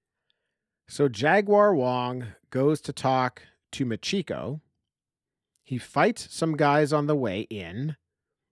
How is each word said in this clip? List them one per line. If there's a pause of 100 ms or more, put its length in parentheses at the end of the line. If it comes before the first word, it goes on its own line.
(880)
So
Jaguar
Wong (240)
goes
to
talk (300)
to
Machiko. (1040)
He
fights
some
guys
on
the
way
in, (560)